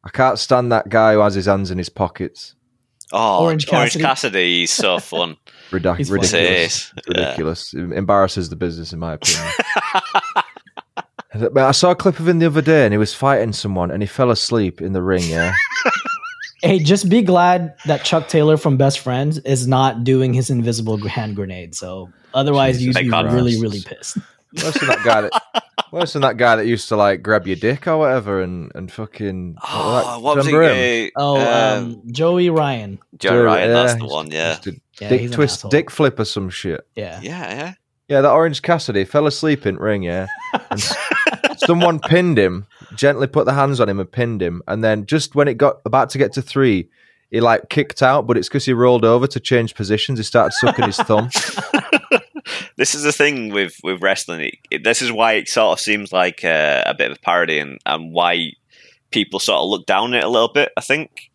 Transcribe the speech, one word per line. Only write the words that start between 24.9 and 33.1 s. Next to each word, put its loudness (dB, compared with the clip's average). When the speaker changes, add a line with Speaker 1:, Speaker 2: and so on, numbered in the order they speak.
Speaker 1:
guy 4
that, -4
worse -4
than -2
that 2
guy 6
that -2
used -2
to, 0
like, 2
grab 2
your -2
dick -2
or 0
whatever 0
and, -8
and -12
fucking, -8
Speaker 2:
Oh, -2
Speaker 1:
what, -12
Speaker 2:
what 2
was 2
he? 2
Speaker 1:
remember 4
him? 0
Speaker 2:
Uh, -4
Speaker 3:
Oh, 2
Speaker 2:
um, 2
Speaker 3:
um, -12
Joey 2
Ryan. -2